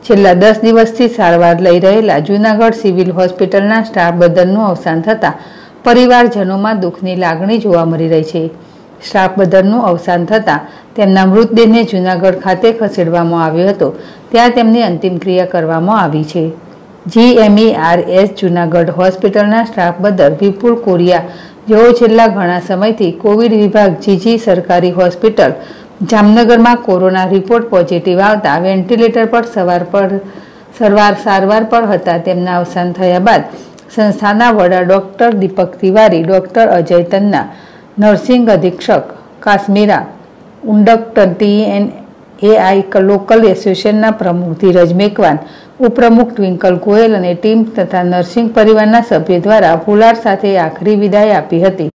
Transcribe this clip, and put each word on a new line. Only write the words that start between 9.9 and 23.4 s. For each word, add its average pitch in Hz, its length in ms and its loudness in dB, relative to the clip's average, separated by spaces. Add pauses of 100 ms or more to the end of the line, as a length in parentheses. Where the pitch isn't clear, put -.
થતાં 180 400 -2 (300)
તેમના 190 300 2
મૃતદેહને 226 580 2
જૂનાગઢ 185 560 -2
ખાતે 190 340 0
ખસેડવામાં 170 720 -2
આવ્યો 170 240 0
હતો, 160 180 -2 (420)
ત્યાં 240 220 2
તેમની 233 320 2
અંતિમ 180 360 -4
ક્રિયા 180 260 -2
કરવામાં 175 560 -2
આવી 156 220 -2
છે. 156 200 -6 (640)
જી 233 300 4
એમ 208 200 4
ઈ 220 260 2
આર 170 160 0 (180)
એસ 202 220 0
જૂનાગઢ 170 580 -2
હોસ્પિટલના 208 680 0
સ્ટાફ 190 380 -4
બ્રધર 180 400 2
વિપુલ 202 340 0
કોરિયા, 175 480 0 (440)
જેઓ 220 260 4
છેલ્લા 226 340 4
ઘણા 180 320 -2
સમયથી 196 520 -2
કોવિડ 220 420 0